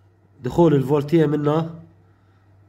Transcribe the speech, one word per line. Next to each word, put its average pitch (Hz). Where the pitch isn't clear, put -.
دخول 160
الفولتية 147
منا 147